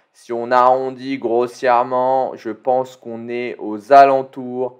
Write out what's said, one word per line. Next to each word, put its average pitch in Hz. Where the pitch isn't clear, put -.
Si -
on 117
arrondit 131
grossièrement, 123
je 113
pense 127
qu'on 117
est 120
aux 107
alentours 135